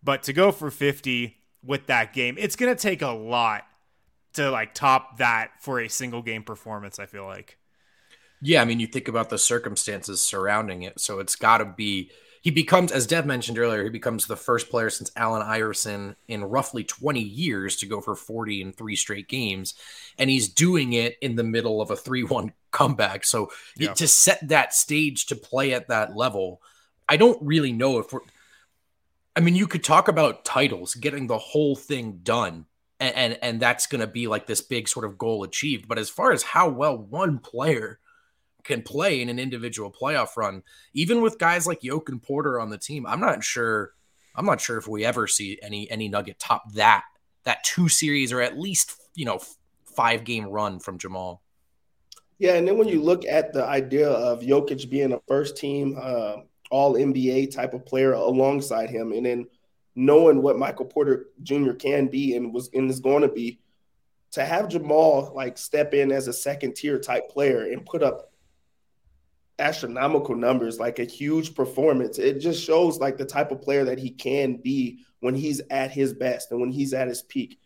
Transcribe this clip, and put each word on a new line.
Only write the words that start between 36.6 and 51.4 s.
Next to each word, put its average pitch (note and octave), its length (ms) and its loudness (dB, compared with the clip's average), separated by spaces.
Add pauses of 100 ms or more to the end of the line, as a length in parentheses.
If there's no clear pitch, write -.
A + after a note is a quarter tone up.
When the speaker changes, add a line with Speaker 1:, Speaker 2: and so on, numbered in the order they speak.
Speaker 2:
well C3+ 260 0
one B2+ 440 -2
player A#2+ 600 -2 (640)
can B2 180 -2
play D3 400 0
in A#2+ 80 -4
an A#2+ 100 -4
individual A#2 500 -8
playoff C3 460 -2
run, G2 260 -4 (320)
even F3+ 280 2
with A3 180 2
guys E3+ 260 2
like E3 200 -4
Yoke D3+ 240 -6
and B2+ 120 -8
Porter C#3 380 -2
on A2 100 -6
the G#2 80 -10
team, C#3 280 -10
I'm A2+ 160 -4
not E3 200 0
sure, A2 520 -2 (420)
I'm E3+ 100 -4
not C#3+ 140 2
sure A#2 180 -6
if G#2+ 120 -10
we G#2+ 160 -4
ever A#2 200 0
see G2+ 360 -4
any, G#2 280 -10
any A2 200 -6
Nugget G2+ 280 -6
top - 360 -4
that, G#2+ 300 6 (400)
that - 200 -2
two F3 240 2
series C#3+ 460 2
or B2+ 80 0
at B2 180 -2
least, F#3 400 -4 (160)
you D#3+ 80 -8
know, A2 140 -2
f-, - 180 -14 (300)
five A#2 400 0
game A2+ 220 -6
run G2+ 320 -4
from F#2+ 180 -12
Jamal. F#2 440 -10 (1000)